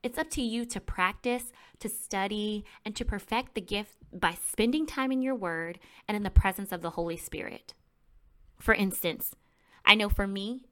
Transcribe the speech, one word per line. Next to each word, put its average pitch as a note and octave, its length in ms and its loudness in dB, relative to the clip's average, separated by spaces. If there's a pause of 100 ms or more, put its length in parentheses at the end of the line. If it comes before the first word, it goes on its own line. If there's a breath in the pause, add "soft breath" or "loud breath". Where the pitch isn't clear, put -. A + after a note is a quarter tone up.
It's B3 160 -4
up - 120 -2
to C4+ 120 -2
you A#3 220 0
to A3+ 160 -6
practice, A#3+ 720 -2 (260 loud breath)
to A3 100 -8
study, G#3 760 -2 (200 loud breath)
and G#3+ 120 -6
to A#3+ 80 -4
perfect A3 500 -2
the G#3+ 60 -2
gift G3+ 380 -6 (140)
by F3 240 0 (120)
spending B3+ 360 2
time C4 280 0
in C4 100 2
your C4 140 0
word E3+ 420 -4 (300 loud breath)
and G#3 80 0
in G#3 80 -2
the F#3+ 40 -2
presence G3 440 6
of E3+ 100 -6
the E3+ 80 -2
Holy E3+ 260 -2
Spirit. - 560 -10 (880)
For A3 160 4
instance, - 600 -2 (480 soft breath)
I G#3 100 10
know G#3+ 140 4
for G3+ 180 2
me, G3 460 -6